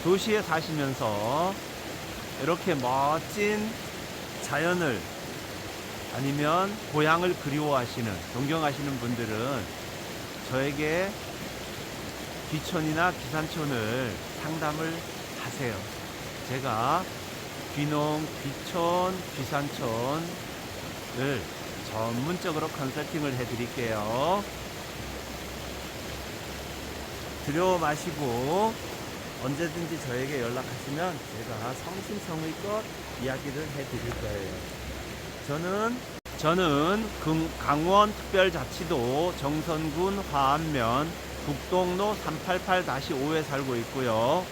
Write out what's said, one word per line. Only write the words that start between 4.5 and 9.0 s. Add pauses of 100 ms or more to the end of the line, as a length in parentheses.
아니면 (200)
고향을
그리워하시는, (180)
존경하시는
분들은 (880)